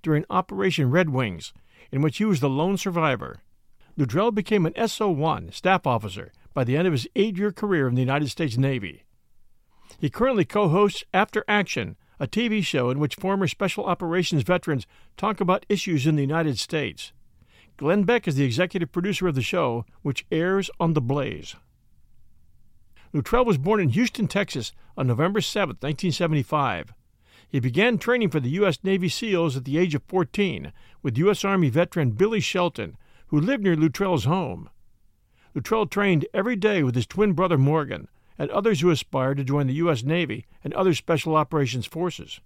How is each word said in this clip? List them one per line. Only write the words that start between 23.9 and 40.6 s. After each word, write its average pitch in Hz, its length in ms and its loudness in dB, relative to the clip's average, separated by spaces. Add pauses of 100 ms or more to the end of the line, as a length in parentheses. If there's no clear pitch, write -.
Texas, 170 440 -4 (240)
on 131 120 0
November 160 340 2
seventh, 170 400 -4
nineteen 156 300 -2
seventy-five. 139 840 -2 (560)
He 139 100 0
began 170 380 2
training 233 320 0
for 156 100 0
the 127 120 -2
U 196 160 2
S 156 160 0
Navy 190 260 0
seals 170 480 0
at 127 80 -8
the 139 120 -2
age 170 180 2
of - 80 -2
fourteen 165 680 -2 (300)
with 123 160 -2
U 185 140 4
S - 120 -2
Army 190 260 4
veteran 151 420 0
Billy 202 280 2
Shelton, 170 580 -4 (300)
who 147 120 2
lived 214 240 0
near 175 120 4
Luttrell's 156 500 0
home. 131 440 -2 (840)
Luttrell 214 320 0
trained 190 480 2
every 226 200 0
day 196 280 2
with 127 100 2
his 120 140 0
twin 202 260 2
brother 175 240 2
Morgan 143 520 0 (280)
and - 140 -4
others 196 300 2
who 175 100 6
aspired 139 460 0
to 139 60 -4
join 139 220 0
the 131 100 0
U 170 140 2
S 120 140 0
Navy 139 420 -2 (180)